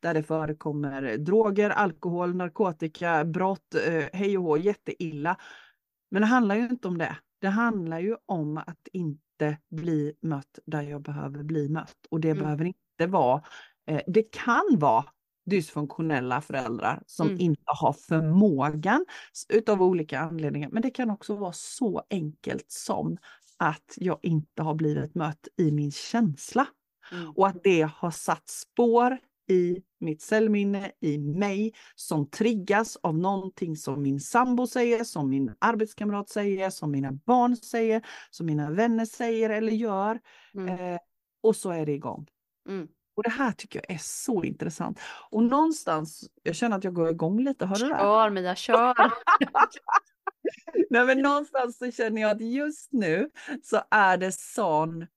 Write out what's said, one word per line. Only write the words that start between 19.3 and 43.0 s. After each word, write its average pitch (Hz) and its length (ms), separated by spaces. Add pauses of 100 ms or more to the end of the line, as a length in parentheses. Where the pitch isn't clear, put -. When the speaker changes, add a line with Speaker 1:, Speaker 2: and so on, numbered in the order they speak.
Speaker 1:
s-, - 160
utav 208 340
olika 160 380
anledningar. 151 520
Men 226 100
det 262 80
kan 247 200
också 208 260
vara 196 160
så - 580
enkelt 156 580
som - 480 (440)
att 156 360
jag 180 260
inte 160 400
har 156 120
blivit 156 400
mött 156 420
i 165 160
min 147 200
känsla. 226 720 (460)
Speaker 2:
Mm. 175 240
Speaker 1:
Och 190 100
att 180 180
det 165 320
har 175 140
satt - 380
spår 240 680 (320)
i 180 320 (180)
mitt 156 220
cellminne, 202 680 (100)
i 147 180
mig, 196 540 (220)
som 147 360
triggas 214 680
av 160 220
någonting 190 580
som 143 260
min 139 180
sambo 247 460
säger, 240 380
som 139 260
min 135 280
arbetskamrat 208 680
säger, 196 420
som 156 200
mina 139 220
barn 240 440
säger, 226 460 (280)
som - 160
mina 151 240
vänner 226 340
säger 226 460
eller 220 220
gör. 214 480 (340)
Speaker 2:
Mm. 190 140 (260)
Speaker 1:
Eh, 175 40 (440)
och 220 140
så 190 140
är 160 160
det 147 60
igång. 139 340 (420)
Speaker 2:
Mm. 185 200 (280)